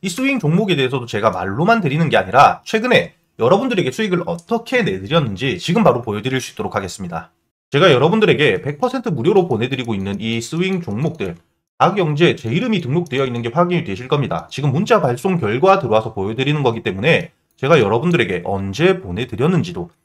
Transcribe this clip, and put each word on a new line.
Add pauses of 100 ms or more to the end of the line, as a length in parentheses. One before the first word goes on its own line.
이
스윙
종목에
대해서도
제가
말로만
드리는
게
아니라
최근에 (240)
여러분들에게
수익을
어떻게
내드렸는지
지금
바로
보여드릴
수
있도록
하겠습니다. (400)
제가
여러분들에게
백
퍼센트
무료로
보내드리고
있는
이
스윙
종목들, (420)
박영재
제
이름이
등록되어
있는
게
확인이
되실
겁니다.
지금
문자
발송
결과
들어와서
보여드리는
거기
때문에 (260)
제가
여러분들에게
언제
보내드렸는지도 (160)